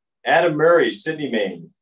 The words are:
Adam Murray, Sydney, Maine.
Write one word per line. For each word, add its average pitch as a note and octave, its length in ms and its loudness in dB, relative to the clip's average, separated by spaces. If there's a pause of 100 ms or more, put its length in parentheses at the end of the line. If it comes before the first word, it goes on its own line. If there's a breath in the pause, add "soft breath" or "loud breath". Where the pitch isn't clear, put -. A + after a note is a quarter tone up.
(240)
Adam D#3+ 300 2
Murray, D#3+ 360 4
Sydney, D3+ 400 -8
Maine. G2 400 -6 (120)